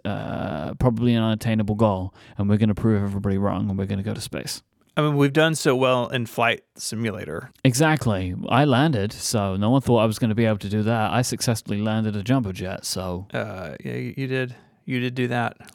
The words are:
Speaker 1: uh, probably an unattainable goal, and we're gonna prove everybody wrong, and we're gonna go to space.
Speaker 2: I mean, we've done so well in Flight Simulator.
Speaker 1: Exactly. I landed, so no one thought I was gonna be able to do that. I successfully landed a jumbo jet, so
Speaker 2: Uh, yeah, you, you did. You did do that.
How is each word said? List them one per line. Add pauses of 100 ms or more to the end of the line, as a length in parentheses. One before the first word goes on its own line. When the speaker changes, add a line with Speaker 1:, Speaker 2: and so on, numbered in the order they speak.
Speaker 1:
uh,
probably
an
unattainable
goal, (240)
and
we're
gonna
prove
everybody
wrong,
and
we're
gonna
go
to
space. (340)
Speaker 2:
I
mean,
we've
done
so
well
in
Flight (140)
Simulator. (140)
Speaker 1:
Exactly. (120)
I
landed,
so
no
one
thought
I
was
gonna
be
able
to
do
that.
I
successfully
landed
a
jumbo
jet,
so
Speaker 2:
Uh, (100)
yeah,
you,
you
did. (320)
You
did
do
that. (180)